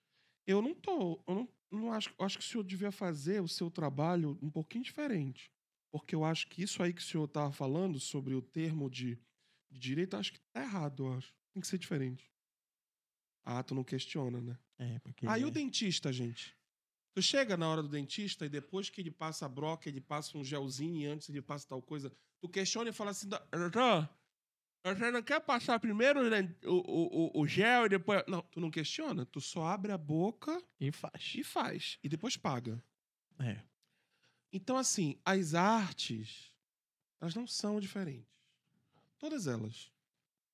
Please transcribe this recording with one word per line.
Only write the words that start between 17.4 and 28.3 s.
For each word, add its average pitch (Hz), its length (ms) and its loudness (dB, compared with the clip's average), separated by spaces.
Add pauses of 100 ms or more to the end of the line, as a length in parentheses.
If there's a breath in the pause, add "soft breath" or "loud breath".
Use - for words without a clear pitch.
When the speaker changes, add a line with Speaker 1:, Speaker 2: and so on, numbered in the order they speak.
Speaker 1:
na 165 140 2
hora 160 140 2
do 143 60 -4
dentista 147 560 -4
e 143 40 -4
depois 147 400 -6
que - 100 -12
ele 165 120 -6
passa 160 340 -6
a 139 40 -4
broca, 151 380 -4
ele 139 140 -8
passa 151 360 -6
um 147 60 -6
gelzinho 139 580 -4
e 143 40 -2
antes 151 240 -6
ele 143 140 -6
passa 147 240 -8
tal 131 140 -8
coisa, 139 300 -8 (300 soft breath)
tu 180 80 -8
questiona 196 400 0
e 220 40 -4
fala 202 180 -4
assim, 196 180 -6
"Dó-, - 220 -6
doutor, 175 580 6 (760)
você 196 280 2
não 247 100 2
quer 285 200 2
passar 240 380 2
primeiro 240 460 6
o 226 40 6
den-, 190 340 2
o, 151 100 2
o, 165 640 4
o, 151 40 6
o 147 60 6
gel 226 380 6
e 214 40 6
depois." 190 380 4
Não, 170 140 0